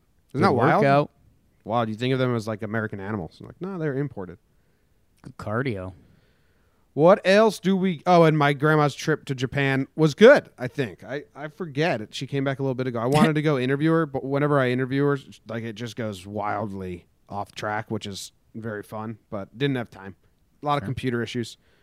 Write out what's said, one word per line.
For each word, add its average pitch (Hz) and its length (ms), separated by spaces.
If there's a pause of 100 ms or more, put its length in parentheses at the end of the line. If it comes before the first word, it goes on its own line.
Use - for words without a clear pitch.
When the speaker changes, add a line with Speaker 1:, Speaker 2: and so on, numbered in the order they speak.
(340)
Speaker 1:
Isn't 131 80
Speaker 2:
Good - 80
Speaker 1:
that 156 40
wild? 147 280
Speaker 2:
workout. 143 300 (520)
Speaker 1:
Wow, 117 220
do 110 60
you 107 60
think 127 160
of 131 60
them 127 160
as, 110 120
like, 110 160
American 107 360
animals? 95 420
Like, - 200
no, 190 160
they're 151 200
imported. 98 400 (840)
Speaker 2:
Good - 160
cardio. 104 560 (1000)
Speaker 1:
What 170 320
else 202 340
do 190 160
we, 180 300
oh, 175 180
and 156 140
my 147 160
grandma's 147 420
trip - 300
to 139 100
Japan 135 600
was 156 200
good, 240 420
I 127 100
think. 110 360
I, 135 200 (120)
I 143 140
forget 151 520
it. - 140
She 139 100
came 139 180
back 139 160
a 139 40
little 135 120
bit 127 120
ago. 117 120
I 113 60
wanted 151 300
to 151 60
go 147 180
<laughs> - 0
interview 139 320
her, 165 140
but 135 180
whenever 139 360
I 127 120
interview 131 340
her, 143 140 (280)
like, 113 160
it 113 100
just 110 220
goes 104 300
wildly 101 800 (220)
off 101 260
track, 110 380
which 107 160
is - 240 (240)
very 110 260
fun, 110 380 (100)
but 101 280
didn't 139 180
have 120 160
time. 95 240 (480)
A - 20
lot 147 120
of 110 40
Speaker 2:
Sure. 98 60
Speaker 1:
computer 120 340
issues. 113 360 (260)